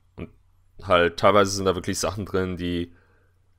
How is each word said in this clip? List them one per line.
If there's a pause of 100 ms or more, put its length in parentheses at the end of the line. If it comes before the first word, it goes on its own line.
(180)
Und (540)
halt
teilweise
sind
da
wirklich
Sachen
drin,
die (640)